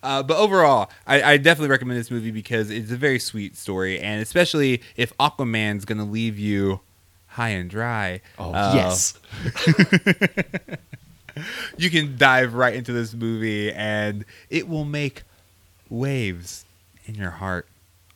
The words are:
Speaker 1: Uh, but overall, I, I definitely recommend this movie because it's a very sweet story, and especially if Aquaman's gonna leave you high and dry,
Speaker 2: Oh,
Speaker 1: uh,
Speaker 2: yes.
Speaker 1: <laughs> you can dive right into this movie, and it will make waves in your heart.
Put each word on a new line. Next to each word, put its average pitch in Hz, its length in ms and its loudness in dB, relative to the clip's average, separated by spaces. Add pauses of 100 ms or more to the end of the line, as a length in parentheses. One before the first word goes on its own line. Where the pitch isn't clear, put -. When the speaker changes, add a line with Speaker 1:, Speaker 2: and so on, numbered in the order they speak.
Speaker 1:
Uh, 135 180 0
but 151 160 0
overall, 170 540 6 (160)
I, 139 160 6
I 147 140 6
definitely 151 340 4
recommend 127 280 2
this 117 120 -8
movie 113 200 -4
because 110 380 -4
it's 107 220 -6
a 123 60 -6
very 131 220 2
sweet - 380 -8
story, 95 420 -4
and 107 220 -4
especially 143 600 2 (160)
if 117 200 -2
Aquaman's 110 680 0
gonna 107 200 -4
leave 107 320 -4
you 98 440 0 (460)
high 117 220 -4
and 90 200 -4
dry, 104 520 -4 (160)
Speaker 2:
Oh, 92 160 -8
Speaker 1:
uh, 98 220 2
Speaker 2:
yes. 90 380 0 (520)
Speaker 1:
<laughs> - 1120 0 (1000)
you 175 120 0
can 151 280 0
dive 127 360 6
right 123 220 2
into 123 180 -6
this 117 200 -2
movie, 110 580 -2
and 104 520 -2 (260)
it - 180 -4
will 156 180 -4
make 147 380 -6 (640)
waves 113 760 -4 (400)
in 110 100 -12
your 98 160 -6
heart. 90 360 -6 (480)